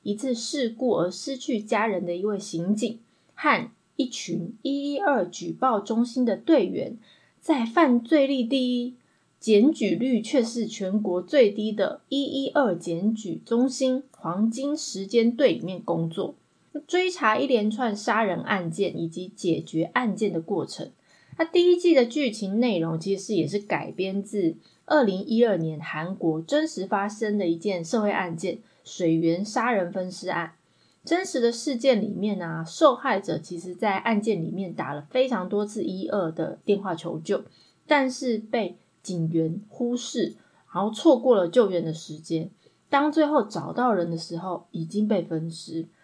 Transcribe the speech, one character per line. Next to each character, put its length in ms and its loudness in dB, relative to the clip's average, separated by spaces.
一 120 -2
次 200 -2
事 340 -2
故 300 0
而 120 0
失 240 -8
去 260 -4
家 260 0
人 180 -2
的 100 -4
一 120 -4
位 120 -2
刑 380 -2
警 220 -4
和 360 0
一 120 0
群 540 -6
一 320 -4
一 60 -2
二 280 2
举 240 -10
报 300 0
中 240 0
心 180 -2
的 140 2
队 300 4
员， 320 -6
在 240 0
犯 340 4
罪 280 4
率 160 0
第 400 0
一、 140 -8
检 320 6
举 220 0
率 260 2
却 220 2
是 240 -2
全 340 -2
国 220 0
最 280 6
低 220 -2
的 380 -2
一 140 0
一 260 -4
二 240 2
检 400 -2
举 320 -8
中 200 2
心 440 0
黄 400 -2
金 260 -4
时 300 -8
间 280 4
队 180 4
里 80 -4
面 200 -8
工 300 -2
作， 240 -6
追 220 2
查 300 2
一 80 0
连 240 4
串 260 -2
杀 260 0
人 200 -2
案 280 -2
件 300 -2
以 80 -2
及 200 -10
解 340 -2
决 220 -2
案 200 0
件 160 0
的 120 -4
过 240 -2
程。 240 -12
那 60 2
第 260 4
一 60 6
季 180 6
的 100 8
剧 260 0
情 300 -2
内 180 2
容 200 -2
其 180 -2
实 180 -4
也 120 2
是 120 -2
改 320 -4
编 320 -4
自 340 -2
二 180 4
零 180 0
一 220 2
二 140 4
年 200 -4
韩 360 -6
国 260 0
真 260 0
实 200 -6
发 200 0
生 300 -2
的 100 0
一 100 2
件 280 -4
社 160 0
会 100 2
案 240 -2
件， 240 -4
水 300 0
源 300 2
杀 260 0
人 220 0
分 180 -6
尸 200 -10
案。 220 -4
真 220 0
实 120 -4
的 140 2
事 240 -4
件 240 4
里 80 -4
面 320 -4
啊， 240 -6
受 300 4
害 260 -2
者 180 -4
其 200 -12
实 160 -10
在 240 0
案 240 0
件 200 0
里 80 -4
面 220 -6
打 220 -6
了 160 -10
非 180 2
常 180 -2
多 200 -2
次 180 -6
一 240 -6
二 220 -2
的 340 -6
电 160 2
话 140 -4
求 240 -8
救， 260 -4
但 240 2
是 280 -2
被 400 -4
警 280 -2
员 380 0
忽 260 -4
视， 420 -4
然 100 -2
后 80 0
错 280 6
过 180 6
了 100 4
救 240 4
援 140 0
的 80 -4
时 240 -12
间。 320 -6
当 240 2
最 140 4
后 160 4
找 320 -6
到 180 2
人 180 0
的 60 -4
时 220 -8
候， 320 -8
已 160 -6
经 200 0
被 140 2
分 300 -4
尸。 360 -10